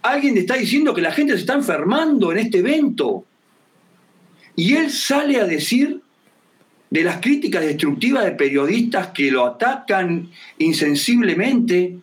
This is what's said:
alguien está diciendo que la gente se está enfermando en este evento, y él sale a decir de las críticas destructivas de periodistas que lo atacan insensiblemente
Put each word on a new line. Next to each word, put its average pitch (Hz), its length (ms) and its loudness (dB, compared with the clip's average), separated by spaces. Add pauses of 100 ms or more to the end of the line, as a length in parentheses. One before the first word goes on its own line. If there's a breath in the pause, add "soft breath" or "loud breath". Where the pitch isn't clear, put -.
alguien 277 380 0
está 185 160 0
diciendo 262 400 0
que - 80 -2
la 160 100 0
gente 285 220 0
se 180 60 -2
está 214 120 -2
enfermando 233 800 0
en 185 60 0
este 220 220 0
evento, 190 640 0 (1300 soft breath)
y 180 180 2
él 311 160 0
sale 285 500 0
a 208 40 2
decir 226 560 0 (920)
de 160 140 0
las 175 160 -2
críticas 226 440 0
destructivas 156 600 0
de 185 80 0
periodistas 185 760 0
que 139 220 -2
lo 127 140 2
atacan 180 880 -2 (260 loud breath)
insensiblemente 180 1500 0